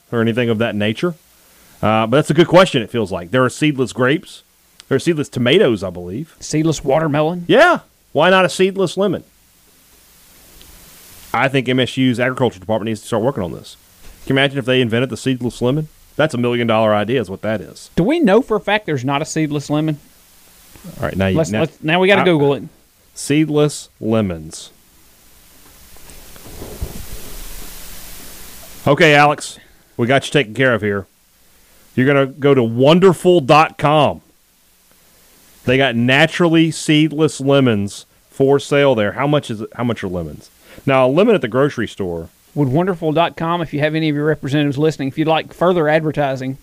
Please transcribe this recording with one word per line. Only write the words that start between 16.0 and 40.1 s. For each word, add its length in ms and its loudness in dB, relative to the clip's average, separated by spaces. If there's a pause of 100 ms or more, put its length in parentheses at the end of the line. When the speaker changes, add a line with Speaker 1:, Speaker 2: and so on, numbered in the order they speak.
Speaker 1:
That's 200 0
a 20 -4
million 300 -2
dollar 260 2
idea 260 -2
is 80 -4
what 140 -12
that 180 -4
is. 360 -18
Speaker 2:
Do 80 2
we 160 0
know 240 4
for 120 -4
a 40 -2
fact 260 -4
there's 180 -4
not 160 -2
a 60 -4
seedless 420 -4
lemon? 300 -2 (1040)
Speaker 1:
All 80 -4
right, 100 -6
now 80 2
you 140 0
Speaker 2:
Let's, 100 -2
Speaker 1:
now, 120 -2
Speaker 2:
let's, 220 -6
now 160 0
we 80 2
gotta 140 4
Speaker 1:
I, 40 0
Speaker 2:
Google 280 2
it. 100 -6 (520)
Speaker 1:
seedless 720 0 (100)
lemons. 720 -4 (4000)
Okay, 280 4
Alex, 440 2 (360)
we 120 0
got 180 2
you 60 -12
taken 220 0
care 200 2
of 80 0
here. 240 -2 (880)
You're 120 2
gonna 200 4
go 260 2
to 100 4
wonderful 800 4
dot 360 4
com. 440 2 (1400)
They 120 2
got 180 0
naturally 760 2
seedless 680 0
lemons 680 0 (240)
for 300 2
sale 360 2
there. 180 0
How 140 -4
much 240 0
is 100 -10
it? 140 -12
How 80 -6
much 200 -4
are 40 -4
lemons? 420 -10 (360)